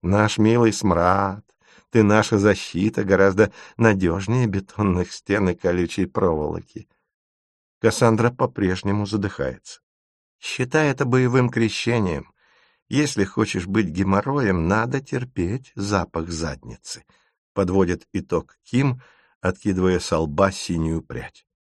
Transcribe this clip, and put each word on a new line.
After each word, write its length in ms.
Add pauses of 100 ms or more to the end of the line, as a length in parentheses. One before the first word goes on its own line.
наш 340
милый 340
смрад, 720 (460)
ты 140
наша 340
защита, 640
гораздо 480 (240)
надёжнее 680
бетонных 680
стен 380
и 60
колючей 500
проволоки». 840 (920)
Кассандра 480
по-прежнему 800
задыхается. 720 (580)
«Считай 520
это 140
боевым 440
крещением. 840 (600)
Если 300
хочешь 420
быть 220
геморроем, 800
надо 340
терпеть 720
запах 560
задницы», 760 (480)
подводит 600
итог 500
Ким, 380 (400)
откидывая 580
со 200
лба 320
синюю 500
прядь. 460 (200)